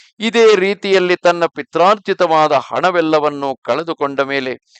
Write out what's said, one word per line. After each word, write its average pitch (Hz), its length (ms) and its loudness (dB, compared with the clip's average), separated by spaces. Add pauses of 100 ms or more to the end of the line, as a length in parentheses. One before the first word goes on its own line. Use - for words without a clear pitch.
(200)
ಇದೇ 220 360 4
ರೀತಿಯಲ್ಲಿ 190 600 0
ತನ್ನ 170 300 0
ಪಿತ್ರಾರ್ಜಿತವಾದ 165 1040 0
ಹಣವೆಲ್ಲವನ್ನೂ 147 1120 -2
ಕಳೆದುಕೊಂಡ 139 580 -4
ಮೇಲೆ 135 320 -4 (260)